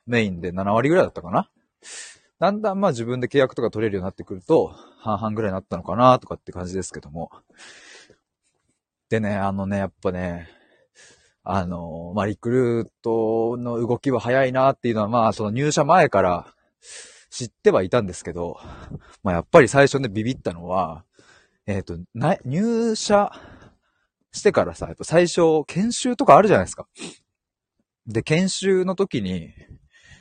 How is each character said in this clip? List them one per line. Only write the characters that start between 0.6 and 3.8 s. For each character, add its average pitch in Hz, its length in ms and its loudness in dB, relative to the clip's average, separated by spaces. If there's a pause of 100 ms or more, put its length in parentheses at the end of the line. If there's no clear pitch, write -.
割 123 160 2
ぐ 165 60 2
ら 185 60 6
い - 40 2
だ 90 40 -2
っ - 40 -14
た 82 100 -12
か 85 80 -12
な。 151 180 -2 (880)
だ 180 140 2
ん 208 100 -6
だ 208 120 -2
ん 196 60 -4
ま 196 100 2
あ - 20 4
自 117 120 -6
分 123 160 -4
で 123 80 -2
契 143 120 2
約 131 160 2
と 131 60 -4
か 113 80 0
取 107 140 -4